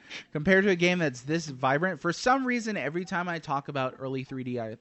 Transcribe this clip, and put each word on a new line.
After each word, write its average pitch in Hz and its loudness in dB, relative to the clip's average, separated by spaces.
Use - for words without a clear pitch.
<laughs> - -16
Compared 190 4
to 208 6
a 185 4
game 175 2
that's 135 0
this 156 -2
vibrant, 143 0
for 170 0
some 262 2
reason, 226 -2
every 160 -4
time 180 -4
I 165 -4
talk 143 -2
about 135 -2
early 131 -4
three 131 -8
D, 123 -4
I, 113 -6